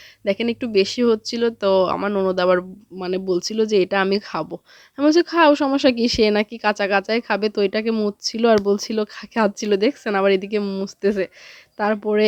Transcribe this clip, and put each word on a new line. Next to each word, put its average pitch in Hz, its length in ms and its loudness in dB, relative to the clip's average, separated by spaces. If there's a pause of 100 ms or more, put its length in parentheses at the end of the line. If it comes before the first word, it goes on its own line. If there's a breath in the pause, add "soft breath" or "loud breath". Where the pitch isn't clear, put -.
(240 loud breath)
দেখেন 208 240 -2
একটু 233 200 -4
বেশি 202 340 0
হচ্ছিল, 233 400 0 (120)
তো 202 160 0 (180)
আমার 185 240 -2
ননদ 190 280 0
আবার 180 180 4 (340)
মানে 185 300 -4
বলছিল 190 420 -2
যে, 214 180 0
"এটা 202 180 -2
আমি 196 200 0
খাবো।" 170 360 -8 (420 loud breath)
আমি 269 60 -4
বলছি, 311 240 4
"খাও, 330 280 4
সমস্যা 277 360 2
কি?" 233 160 -2
সে 233 220 2
নাকি 208 280 0
কাঁচা 208 300 -2
কাঁচাই 202 320 0
খাবে, 208 280 -2
তো 208 140 -4
এটাকে 214 300 0
মুছছিল 214 540 -4
আর 220 160 6
বলছিল 208 420 -2
খা-, - 260 -14
খাচ্ছিল, 208 460 -2
দেখছেন 220 380 -2
আবার 196 180 2
এদিকে 196 340 -2
মুছতেছে। 196 580 -4 (540 loud breath)
তারপরে 214 500 0